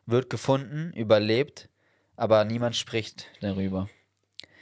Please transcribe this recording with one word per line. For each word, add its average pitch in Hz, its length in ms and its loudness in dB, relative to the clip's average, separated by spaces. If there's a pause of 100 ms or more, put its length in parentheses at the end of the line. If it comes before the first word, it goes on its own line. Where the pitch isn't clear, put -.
wird 123 240 0
gefunden, 139 640 -2
überlebt, 110 760 2 (480)
aber 107 300 4
niemand 117 280 -2
spricht - 520 -6 (160)
darüber. 95 460 -4 (720)